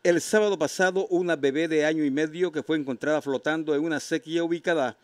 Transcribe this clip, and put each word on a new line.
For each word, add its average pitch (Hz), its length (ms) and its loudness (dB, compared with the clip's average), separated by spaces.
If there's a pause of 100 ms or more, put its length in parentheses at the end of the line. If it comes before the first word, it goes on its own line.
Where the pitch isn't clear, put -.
el 175 160 4
sábado 208 400 2
pasado 185 480 0
una 175 300 0
bebé 143 320 0
de 151 160 2
año 156 180 0
y 139 80 2
medio 156 400 -2
que 151 120 -4
fue 160 120 -2
encontrada 139 460 -2
flotando 151 520 -2
en 147 120 0
una 160 100 -2
acequia 160 480 -4
ubicada 160 600 -2